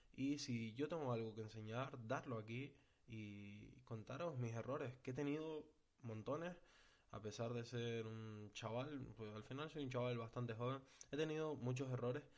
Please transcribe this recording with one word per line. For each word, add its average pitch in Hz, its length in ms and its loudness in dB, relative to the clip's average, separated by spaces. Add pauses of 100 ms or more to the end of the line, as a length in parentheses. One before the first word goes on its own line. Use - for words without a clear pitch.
(140)
Y 143 240 4
si 113 360 2
yo 143 140 2
tengo 151 220 2
algo 113 240 2
que 110 80 -2
enseñar, 110 540 -2 (100)
darlo 127 300 2
aquí 113 380 -4 (320)
y 104 800 -8
contaros 131 520 -4
mis 120 160 2
errores, 123 500 0
que 131 100 -2
he - 20 -4
tenido 151 580 0 (300)
montones. 131 520 -2 (580)
A - 100 -4
pesar 117 320 0
de 117 100 0
ser 117 420 2
un 110 460 -4
chaval, 120 640 -2
pues 107 180 -4
al 107 80 -4
final 143 280 -2
soy 147 140 -2
un 127 60 0
chaval 123 280 4
bastante 117 340 0
joven, 123 300 2 (280)
he 139 60 0
tenido 156 380 4
muchos 127 360 2
errores 123 320 2 (160)